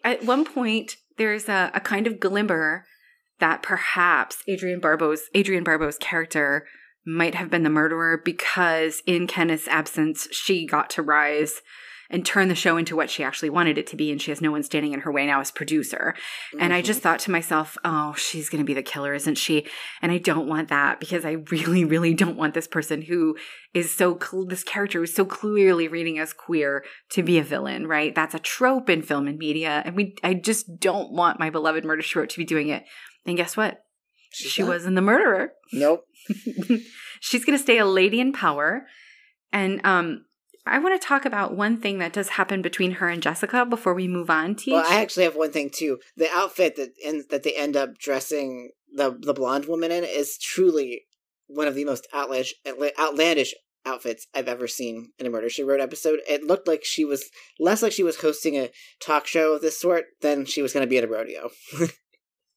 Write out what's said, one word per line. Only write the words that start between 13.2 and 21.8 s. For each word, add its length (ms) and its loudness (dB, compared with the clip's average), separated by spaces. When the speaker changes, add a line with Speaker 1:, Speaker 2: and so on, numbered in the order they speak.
Speaker 1:
actually 260 -2
wanted 280 2
it 100 -4
to 80 -14
be, 160 -2
and 80 -4
she 100 -6
has 120 -6
no 100 2
one 100 -2
standing 300 -2
in 80 -6
her 100 -6
way 160 0
now 140 2
as 100 -6
producer. 640 -2
And 120 2
I 100 2
just 180 0
Speaker 2:
Mm-hmm. 20 -18
Speaker 1:
thought 180 2
to 100 -4
myself, 520 -2
"Oh, 320 0
she's 360 -6
gonna 120 0
be 120 0
the 80 -4
killer, 320 -4
isn't 220 0
she?" 300 0
And 100 2
I 60 2
don't 280 2
want 220 -2
that 320 2
because 240 -4
I 140 -2
really, 340 2